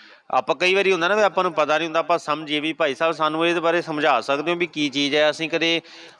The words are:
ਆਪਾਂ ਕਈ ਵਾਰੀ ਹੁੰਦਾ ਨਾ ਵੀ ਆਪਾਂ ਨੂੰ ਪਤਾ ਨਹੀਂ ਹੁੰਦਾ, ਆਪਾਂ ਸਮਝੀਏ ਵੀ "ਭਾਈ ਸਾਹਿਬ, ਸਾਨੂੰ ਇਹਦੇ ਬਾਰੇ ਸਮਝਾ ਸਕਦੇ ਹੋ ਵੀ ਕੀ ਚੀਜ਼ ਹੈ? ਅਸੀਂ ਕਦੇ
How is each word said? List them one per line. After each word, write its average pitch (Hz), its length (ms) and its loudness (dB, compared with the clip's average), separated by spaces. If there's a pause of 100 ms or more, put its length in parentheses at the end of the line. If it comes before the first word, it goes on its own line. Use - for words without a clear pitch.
(320)
ਆਪਾਂ 131 240 0
ਕਈ 180 200 2
ਵਾਰੀ 190 160 2
ਹੁੰਦਾ 175 160 0
ਨਾ 202 80 2
ਵੀ 214 60 2
ਆਪਾਂ 185 220 2
ਨੂੰ 180 100 -2
ਪਤਾ 151 240 2
ਨਹੀਂ 165 100 -2
ਹੁੰਦਾ, 160 120 -2
ਆਪਾਂ 165 180 0
ਸਮਝੀਏ 151 420 -4
ਵੀ 160 140 -4
"ਭਾਈ 143 220 -2
ਸਾਹਿਬ, 165 180 0
ਸਾਨੂੰ 156 340 0
ਇਹਦੇ 170 120 0
ਬਾਰੇ 165 220 2
ਸਮਝਾ 151 400 2
ਸਕਦੇ 151 300 -2
ਹੋ 175 40 0
ਵੀ 175 120 -2
ਕੀ 151 220 -2
ਚੀਜ਼ 143 260 0
ਹੈ? 151 140 4
ਅਸੀਂ 156 200 -4
ਕਦੇ 165 320 0 (380)